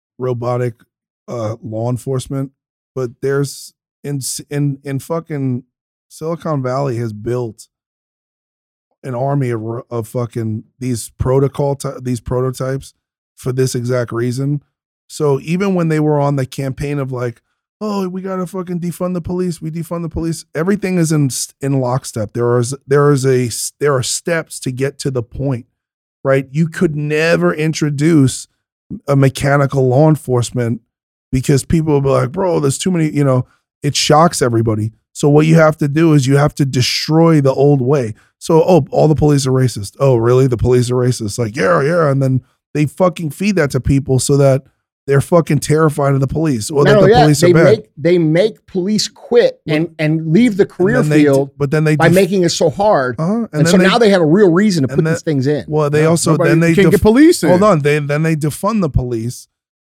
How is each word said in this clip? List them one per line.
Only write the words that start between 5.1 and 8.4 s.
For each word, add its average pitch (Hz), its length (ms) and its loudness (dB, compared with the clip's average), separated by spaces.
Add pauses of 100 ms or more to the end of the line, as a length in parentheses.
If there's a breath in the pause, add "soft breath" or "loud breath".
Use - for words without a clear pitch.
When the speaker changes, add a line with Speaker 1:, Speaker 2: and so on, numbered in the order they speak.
Speaker 1:
Silicon 160 540 -6
Valley 127 340 -4
has 117 160 -6
built 117 540 -8 (1400)